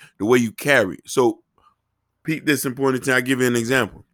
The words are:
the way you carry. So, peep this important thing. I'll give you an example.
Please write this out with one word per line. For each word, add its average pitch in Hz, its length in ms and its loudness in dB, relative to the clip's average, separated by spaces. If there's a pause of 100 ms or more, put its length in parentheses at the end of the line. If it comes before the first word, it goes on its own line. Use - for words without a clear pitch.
(180)
the 98 80 -6
way 123 120 6
you 233 140 0
carry. 117 540 0
So, - 360 0 (840)
peep 156 220 -6
this 143 200 0
important 131 400 -2
thing. 135 80 0
I'll 127 80 2
give 127 180 -2
you 127 80 2
an 120 80 0
example. 117 580 -2